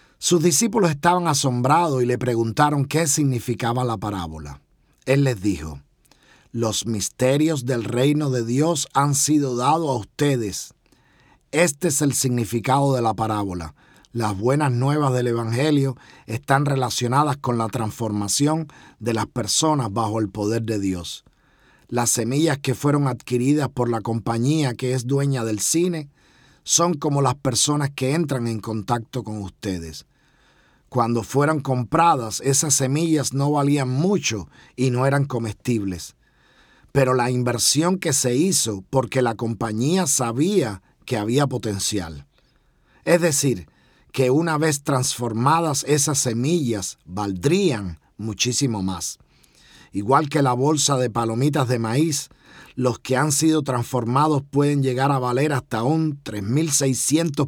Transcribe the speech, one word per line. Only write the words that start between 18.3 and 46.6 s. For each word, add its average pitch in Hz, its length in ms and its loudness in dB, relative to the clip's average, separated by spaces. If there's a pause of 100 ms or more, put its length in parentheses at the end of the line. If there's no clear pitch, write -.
de 113 160 -2
las 107 120 -2
personas 131 640 0
bajo 110 260 -2
el 107 100 -2
poder 107 340 -2
de 110 180 -4
Dios. 92 440 -4 (640)
Las 117 220 -2
semillas 139 480 2
que 135 160 -2
fueron 143 340 2
adquiridas 127 600 0
por 120 200 -2
la 117 120 -2
compañía 120 760 0
que 127 200 -2
es 120 120 -4
dueña 139 380 0
del 107 160 -2
cine 165 480 0 (560)
son 170 300 2
como 143 260 0
las 127 140 4
personas 143 600 0
que 131 200 -2
entran 139 320 -2
en 113 140 -4
contacto 113 640 -4
con 107 200 -8
ustedes. 90 640 -8 (800)
Cuando 117 340 0
fueron 143 380 0
compradas, 135 800 0
esas 139 340 0
semillas 147 600 0
no 143 160 0
valían 143 380 2
mucho 135 600 0 (280)
y 127 140 0
no 123 160 2
eran 139 180 2
comestibles. 110 920 -4 (760)
Pero 127 240 2
la 127 160 0
inversión 123 680 0
que 170 140 -2
se 123 220 0
hizo 127 560 0
porque 131 300 0
la 120 140 2
compañía 117 720 -2
sabía 131 760 0 (220)
que 120 120 -2
había 120 300 2
potencial. 98 800 -4 (800)
Es 165 160 4
decir, 139 480 0 (420)
que 127 200 0
una 160 260 2
vez 147 280 0
transformadas 135 1040 0
esas 147 320 0
semillas 120 840 -2